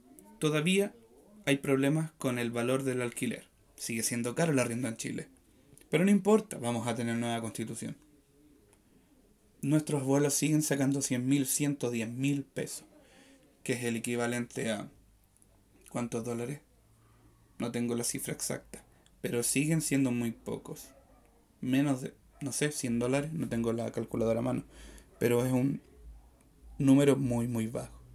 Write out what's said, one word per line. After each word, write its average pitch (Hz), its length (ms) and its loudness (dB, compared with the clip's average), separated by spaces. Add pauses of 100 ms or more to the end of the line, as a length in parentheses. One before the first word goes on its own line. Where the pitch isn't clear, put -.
(380)
todavía 170 560 2 (520)
hay 143 120 4
problemas 143 540 2
con 123 260 -2
el 117 120 -2
valor 123 320 0
del 127 200 -2
alquiler. 120 460 -6 (260)
Sigue 113 280 -6
siendo 117 320 -2
caro 165 180 2
el 135 60 4
arriendo 117 300 0
en 113 100 -8
Chile. - 300 -8 (600)
Pero 160 160 2
no 202 60 6
importa, 208 480 4
vamos 120 280 -2
a 117 80 0
tener 117 220 -2
nueva 117 240 -2
constitución. 113 560 -8 (1700)
Nuestros 151 400 2
abuelos 139 320 4
siguen 151 280 4
sacando 139 380 2
cien 127 260 -2
mil, 135 200 4
ciento 139 440 -2
diez 113 200 -4
mil 135 340 -2
pesos, - 400 -10 (800)
que 131 100 -2
es 120 120 -4
el 117 120 -2
equivalente 120 760 -4
a... 104 200 -6 (1000)
¿cuántos 120 340 -4
dólares? 120 360 -6 (1000)
No 120 140 -4
tengo 120 220 -2
la 117 100 -2
cifra - 300 -4
exacta, - 500 -8 (380)
pero 123 200 0
siguen 151 380 2
siendo 139 300 2
muy 117 220 -2
pocos. - 560 -10 (760)
Menos 135 400 2
de, - 120 -10 (280)
no 131 100 -6
sé, 147 200 0
cien 120 260 -2
dólares, 139 340 0
no 147 160 -4
tengo 117 240 0
la 113 200 -2
calculadora 113 480 0
a - 20 -2
mano, 127 220 -2 (540)
pero 120 280 4
es 127 60 0
un 131 280 2 (1000)
número 135 380 6
muy, 120 320 0
muy 113 180 -2
bajo. 123 320 -8 (160)